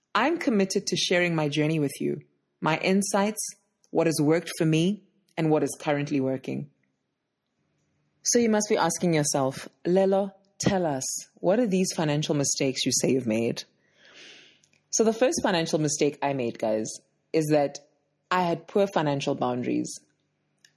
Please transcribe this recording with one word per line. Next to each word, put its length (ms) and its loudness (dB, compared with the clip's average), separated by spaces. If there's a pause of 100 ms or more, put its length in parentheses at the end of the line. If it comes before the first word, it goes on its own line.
(140)
I'm 240 2
committed 480 0
to 100 -2
sharing 380 0
my 140 2
journey 300 0
with 220 -2
you, 220 -4 (380)
my 180 0
insights, 680 0 (460)
what 160 2
has 140 0
worked 360 2
for 80 0
me, 380 2 (340)
and 140 0
what 120 4
is 160 -4
currently 420 -2
working. 500 -6 (1500)
So 160 2
you 100 4
must 220 2
be 80 2
asking 340 0
yourself, 560 0 (160)
"Lelo, 480 2 (260)
tell 280 0
us, 180 -2 (300)
what 260 2
are 60 2
these 280 0
financial 400 0
mistakes 520 -2
you 60 0
say 200 0
you've 140 0
made?" 380 -2 (1300)
So 80 2
the 80 4
first 300 0
financial 360 0
mistake 440 0
I 100 0
made, 260 -4
guys, 320 -2 (420)
is 180 0
that 300 2 (500)
I 140 4
had 220 -2
poor 200 2
financial 480 0
boundaries. 680 -4 (760)